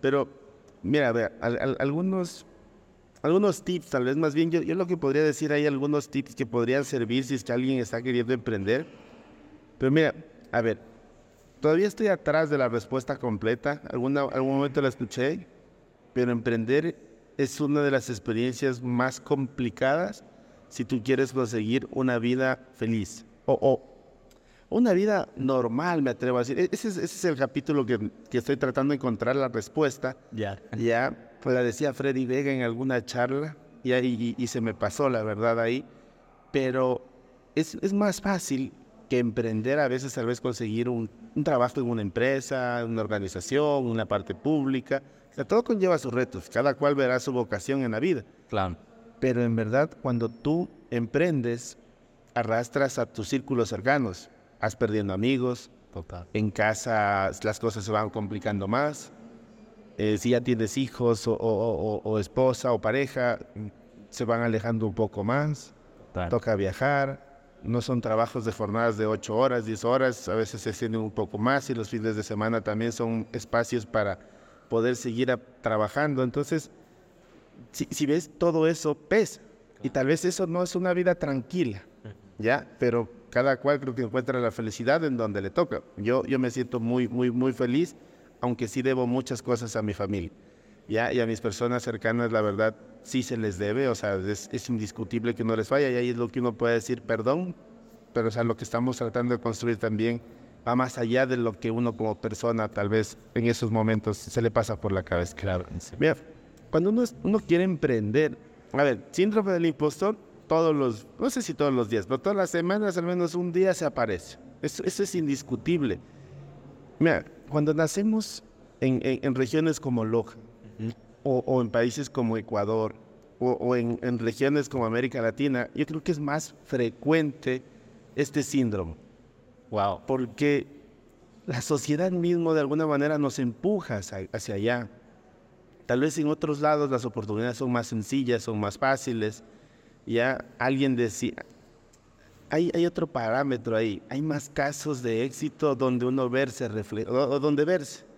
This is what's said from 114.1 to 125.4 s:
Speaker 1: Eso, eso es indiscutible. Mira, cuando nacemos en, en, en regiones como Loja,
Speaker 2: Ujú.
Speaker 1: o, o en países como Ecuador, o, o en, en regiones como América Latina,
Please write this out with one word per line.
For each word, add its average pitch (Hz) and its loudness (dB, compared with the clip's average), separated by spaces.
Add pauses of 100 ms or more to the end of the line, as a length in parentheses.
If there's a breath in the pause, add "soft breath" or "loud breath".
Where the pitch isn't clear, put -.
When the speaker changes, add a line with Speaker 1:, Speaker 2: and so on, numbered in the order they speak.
Speaker 1:
Eso, - -4
eso 190 -2
es 190 -4
indiscutible. 139 0 (960 loud breath)
Mira, 151 4 (260)
cuando 147 2
nacemos 208 0 (380)
en, 131 2
en, 131 0
en 131 0
regiones 151 2
como 123 0
Loja, 113 0 (420)
Speaker 2:
Ujú. 113 -4 (320)
Speaker 1:
o, 131 0
o 127 2
en 113 0
países 120 0
como 113 0
Ecuador, 107 -2 (440)
o, 127 2
o 123 0
en, 117 0
en 123 0
regiones 135 2
como 127 -2
América 120 -2
Latina, 123 0